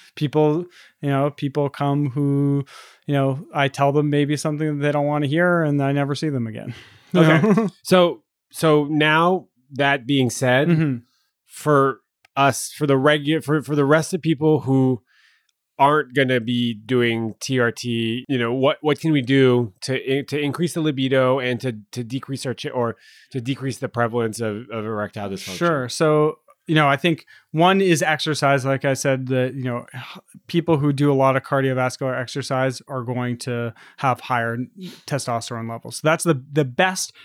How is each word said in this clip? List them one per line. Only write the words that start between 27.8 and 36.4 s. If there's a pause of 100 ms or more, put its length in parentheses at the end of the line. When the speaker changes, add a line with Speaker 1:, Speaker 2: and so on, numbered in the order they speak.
Speaker 1:
is
exercise.
Like
I
said,
the,
you
know, (100)
h-, (460)
people
who
do
a
lot
of
cardiovascular
exercise
are
going
to (240)
have
higher
n-, (380)
testosterone
levels.
So
that's
the, (100)